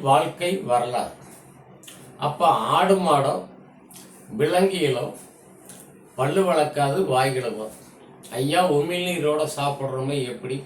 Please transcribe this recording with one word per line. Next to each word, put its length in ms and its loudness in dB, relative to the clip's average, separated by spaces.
வாழ்க்கை 560 2
வரலாறு. 560 -2
அப்ப 300 0
ஆடு 480 4
மாடோ 400 2
விலங்கியலோ 680 2
பல்லு 280 0
வளர்க்காது, 640 2
வாய் 320 2
கழுவாது. 380 -8
ஐயா, 400 0
உமிழ்நீரோட 840 0
சாப்பிட்றோமே 640 -4
எப்படி? 380 -8